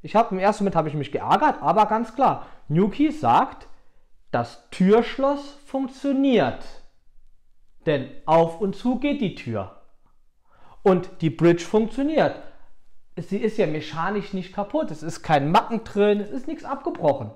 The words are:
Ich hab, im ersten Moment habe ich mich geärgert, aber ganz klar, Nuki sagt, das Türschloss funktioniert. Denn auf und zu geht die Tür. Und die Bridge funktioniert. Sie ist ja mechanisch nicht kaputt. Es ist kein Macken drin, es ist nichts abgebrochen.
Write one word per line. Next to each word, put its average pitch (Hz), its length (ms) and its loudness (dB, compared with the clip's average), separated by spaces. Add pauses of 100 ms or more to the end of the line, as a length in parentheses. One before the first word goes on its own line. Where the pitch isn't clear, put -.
Ich - 120 -6
hab, 226 160 4
im 185 60 -2
ersten 202 260 2
Moment 190 120 0
habe 160 120 2
ich 139 60 -4
mich 147 180 -4
geärgert, 190 520 2
aber 190 240 4
ganz 226 260 -2
klar, 190 320 0 (220)
Nuki 208 440 2
sagt, - 560 2 (640)
das - 400 -4
Türschloss 233 840 2 (100)
funktioniert. 269 960 0 (1200)
Denn 139 200 -2 (200)
auf 165 340 4
und 196 140 -2
zu 247 240 -2
geht 285 200 -2
die 208 140 -2
Tür. 101 480 -8 (1040)
Und 185 260 4 (120)
die 156 100 2
Bridge 170 320 4
funktioniert. 226 720 0 (840)
Sie 185 200 -6
ist 214 200 -2
ja 196 80 4
mechanisch 165 680 -4
nicht 185 200 -8
kaputt. 208 380 -4
Es 151 100 -12
ist 156 220 -10
kein 147 280 2
Macken 220 320 0
drin, 208 380 2
es 196 80 -8
ist 254 180 -8
nichts - 160 -10
abgebrochen. - 720 -2